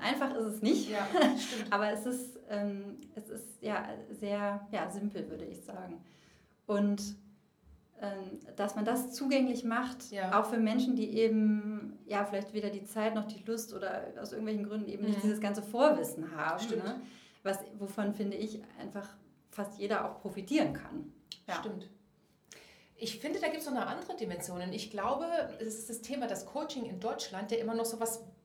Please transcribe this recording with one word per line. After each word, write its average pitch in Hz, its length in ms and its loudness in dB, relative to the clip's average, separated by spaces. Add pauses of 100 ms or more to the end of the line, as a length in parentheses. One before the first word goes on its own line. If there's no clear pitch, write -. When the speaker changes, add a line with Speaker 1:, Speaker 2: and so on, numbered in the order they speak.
Speaker 1:
einfach 262 320 2
ist 226 120 0
es 208 160 -4
nicht, 254 280 6
Speaker 2:
Ja, 202 160 0 (320)
stimmt. 226 300 -4
Speaker 1:
<laughs> - 40 2
aber 208 200 4
es 214 120 -2
ist, 247 340 -4 (120)
ähm, 202 480 -2 (160)
es 214 160 -10
ist - 180 -10 (140)
ja 214 220 0 (260)
sehr, 202 640 -2
ja, 175 180 0
simpel, 202 400 -4
würde 160 140 -8
ich - 180 -10
sagen. 185 420 -10 (640)
Und, 101 480 4 (840)
ähm, 196 400 -6 (160)
dass 202 180 0
man 208 100 2
das 254 300 2
zugänglich 262 500 4
macht, 240 460 0
Speaker 2:
Ja. 196 300 4
Speaker 1:
auch 214 60 4
für 240 120 2
Menschen, 254 380 4
die 214 200 2
eben, 214 880 4
ja, 202 200 2
vielleicht 202 280 -2
weder 208 160 -2
die 196 160 -6
Zeit 214 300 0
noch 208 120 0
die - 180 -10
Lust 220 280 -4
oder 190 360 -4 (120)
aus 208 120 -8
irgendwelchen 214 360 0
Gründen 208 220 -2
eben 208 140 -4
nicht 208 140 4
Speaker 2:
Mhm. 208 40 -2
Speaker 1:
dieses 214 180 4
ganze 208 220 0
Vorwissen 233 720 4
haben, 160 240 0
Speaker 2:
Stimmt. 220 240 0
Speaker 1:
ne? 226 160 -2 (440)
Was, 196 140 2 (200)
wovon, 202 360 0
finde 202 220 0
ich, - 240 -4 (200)
einfach 202 280 -8 (400)
fast - 300 -6
jeder 202 320 2
auch - 100 -12
profitieren 202 540 2
kann. - 380 -8 (340)
Ja. 185 80 -2
Speaker 2:
Stimmt. 180 340 -6 (1080)
Ich - 220 -6
finde, 339 220 -2
da 330 80 2
gibt's 311 180 -2
noch 262 80 -2
eine 208 120 0
andere 359 300 -6
Dimension. 180 460 -4
Und 185 100 -4
ich - 180 -6
glaube, 262 360 0 (340)
es 220 180 -4
ist - 120 -10
das 220 120 -6
Thema, 254 240 -2
dass 190 200 -4
Coaching 277 400 -4
in 180 140 -8
Deutschland - 500 -4
ja 226 80 2
immer 226 160 0
noch 226 100 2
so 226 140 -2
was 226 240 -2 (220)